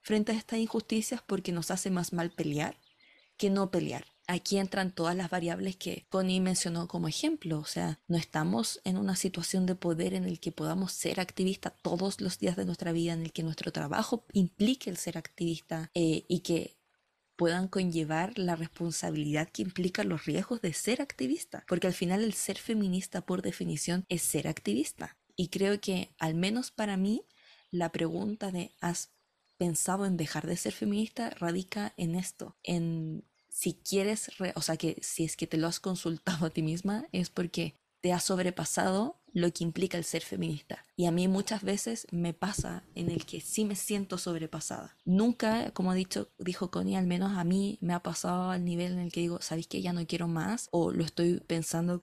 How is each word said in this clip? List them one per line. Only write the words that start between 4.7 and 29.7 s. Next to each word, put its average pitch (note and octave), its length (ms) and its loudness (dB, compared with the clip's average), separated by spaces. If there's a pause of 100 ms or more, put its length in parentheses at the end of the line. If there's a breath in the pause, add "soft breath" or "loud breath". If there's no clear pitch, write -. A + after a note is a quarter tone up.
todas E3+ 220 0
las F3+ 160 -2
variables F3+ 460 -2
que - 320 -6
Connie F#3 320 4
mencionó F3 480 2
como E3+ 180 -2
ejemplo. D#3+ 540 0
O D#3 40 -8
sea, E3+ 440 -2
no E3+ 80 2
estamos F3 680 0
en F#3 140 0
una G3 180 0
situación F#3 520 0
de F#3 100 2
poder F3 380 0
en F#3 100 0
el F3+ 160 -4
que E3 100 -4
podamos E3 420 -2
ser - 280 -2
activistas F#3 600 -2
todos F3+ 380 0
los F#3 200 -2
días F3+ 160 2
de G3 80 -2
nuestra F3 260 -2
vida, E3+ 220 2
en E3 100 -2
el D#3+ 100 -6
que D#3+ 120 -4
nuestro D#3+ 260 -4
trabajo D#3+ 600 -2
implique G#3 580 2
el F3 60 -6
ser - 200 -6
activista, E3 800 -4
eh, D#3+ 340 4
y F3 120 2
que - 360 0 (600)
puedan F3 320 2
conllevar E3+ 680 0
la F3 200 2
responsabilidad D#3+ 920 -2
que - 140 -6
implican F#3 460 0
los E3 160 -2
riesgos F#3 360 -2
de E3+ 120 0
ser B3 300 -2
activista. - 680 -4
Porque F#3 180 2
al F3+ 80 2
final F#3+ 300 2
el G#3+ 80 0
ser - 260 -2
feminista, F#3+ 640 0
por F3+ 220 -2
definición, F3 680 -2
es F3 140 0
ser D3+ 260 0
activista. - 680 -2 (200)
Y F3 120 0
creo G3 320 2
que, F#3 380 -2
al D#3+ 160 0
menos G3+ 380 0
para G#3 240 -2
mí, G#3 300 2 (440 loud breath)
la E3+ 220 0
pregunta F#3+ 580 -2
de F3 300 -4
"¿has - 320 -2 (440)
pensado F#3 480 2